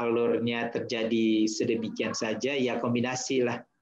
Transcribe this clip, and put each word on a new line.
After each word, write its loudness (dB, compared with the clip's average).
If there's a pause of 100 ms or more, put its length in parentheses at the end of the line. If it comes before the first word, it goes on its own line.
alurnya 2
terjadi 2
sedemikian -2
saja, -2
ya 0
kombinasi 0
lah -2 (200)